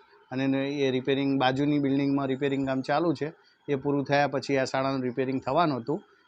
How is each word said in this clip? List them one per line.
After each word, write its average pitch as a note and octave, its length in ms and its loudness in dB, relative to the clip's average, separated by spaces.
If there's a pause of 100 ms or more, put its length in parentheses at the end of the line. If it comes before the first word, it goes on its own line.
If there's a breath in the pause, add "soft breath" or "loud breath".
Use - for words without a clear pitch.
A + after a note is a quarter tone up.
(300 soft breath)
અને C3 140 -2
એને C3+ 240 0
એ C#3 220 0
રિપેરિંગ, C3+ 500 0
બાજુની C#3 380 2
બિલ્ડિંગમાં C#3 480 0
રિપેરિંગ C3+ 400 -2
કામ C3 140 -2
ચાલુ D3+ 340 0
છે. C#3+ 180 -6 (360 soft breath)
એ D3 60 0
પૂરું C#3+ 300 -2
થયા C#3+ 240 4
પછી C#3 280 -2
આ C3 80 2
શાળાનું C3+ 380 -2
રિપેરિંગ C3 400 -2
થવાનું C#3+ 380 0
હતું, D3 220 -4 (260 soft breath)